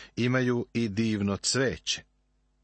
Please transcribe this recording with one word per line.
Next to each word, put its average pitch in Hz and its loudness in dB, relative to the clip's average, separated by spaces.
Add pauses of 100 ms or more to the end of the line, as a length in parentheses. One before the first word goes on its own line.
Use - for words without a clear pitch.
(160)
Imaju 123 2
i 117 0
divno 101 0
cveće. - -2 (600)